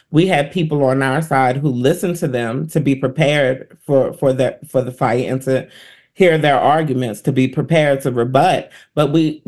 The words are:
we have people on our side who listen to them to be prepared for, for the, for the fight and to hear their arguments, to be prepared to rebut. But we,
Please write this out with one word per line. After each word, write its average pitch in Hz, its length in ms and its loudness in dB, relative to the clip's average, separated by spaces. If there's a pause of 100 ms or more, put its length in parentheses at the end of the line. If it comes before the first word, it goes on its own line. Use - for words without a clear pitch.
(120)
we 165 160 2
have 151 240 0
people 151 340 -2
on 131 160 2
our 135 220 0
side 131 340 0
who 143 120 -2
listen 147 440 0
to 170 140 -4
them 123 400 -4
to 160 120 -4
be 139 160 0
prepared 135 840 0
for, 135 320 0
for 139 180 0
the, 127 260 -2 (120)
for 127 140 -2
the 123 80 -8
fight 123 340 -2
and 131 160 -4
to 131 260 -2 (460)
hear 175 240 4
their 147 200 2
arguments, 127 640 0
to - 100 -2
be 131 160 2
prepared 143 540 0
to 135 100 -2
rebut. 131 600 0 (220)
But 147 180 0
we, 156 360 0